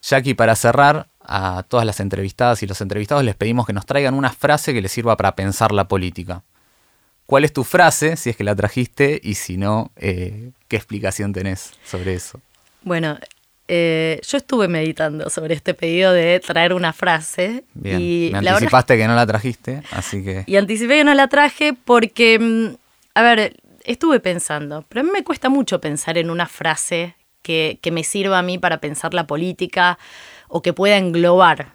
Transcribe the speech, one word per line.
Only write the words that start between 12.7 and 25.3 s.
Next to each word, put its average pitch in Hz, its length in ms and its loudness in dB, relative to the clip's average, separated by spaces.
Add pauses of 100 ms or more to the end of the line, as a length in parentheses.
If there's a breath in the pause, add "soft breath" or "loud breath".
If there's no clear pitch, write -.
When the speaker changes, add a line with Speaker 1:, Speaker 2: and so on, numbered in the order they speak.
Speaker 2:
Bueno, 165 340 -4 (500)
eh, 160 600 0
yo - 80 -4
estuve 240 320 0
meditando 160 640 -4
sobre 160 240 -4
este 156 180 -6
pedido 170 400 2
de 175 280 4
traer 175 340 0
una 175 180 -2
frase. 180 800 -2
Speaker 1:
Bien, - 260 -4
Speaker 2:
Y 170 280 -2
Speaker 1:
me 165 60 -4
Speaker 2:
la 98 80 -2
verdad 180 160 2
Speaker 1:
anticipaste 127 420 4
que 110 100 2
no 117 60 2
la 117 120 4
trajiste, 120 640 -4
así 98 320 -8
que 95 240 -6
Speaker 2:
Y 190 100 0
anticipé 220 420 0
que 302 60 4
no 294 100 6
la 277 140 4
traje 294 440 2
porque, 233 680 4
mm, 226 380 0 (380)
a 220 80 4
ver, 226 340 4 (280)
estuve 262 360 2
pensando, 151 680 -6
pero 226 100 -6
a 269 40 -2
mí 339 60 0
me 392 140 -2
cuesta 277 240 -4